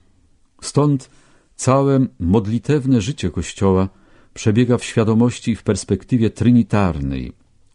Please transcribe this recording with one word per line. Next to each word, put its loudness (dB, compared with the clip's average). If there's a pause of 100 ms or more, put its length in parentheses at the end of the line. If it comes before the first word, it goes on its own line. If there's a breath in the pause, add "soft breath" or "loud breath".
(600)
Stąd 0 (460 soft breath)
całe 2 (120)
modlitewne 0
życie -4
Kościoła 0 (440 soft breath)
przebiega 0
w -6
świadomości 0
i 0
w -18
perspektywie -2
trinitarnej, 0 (420)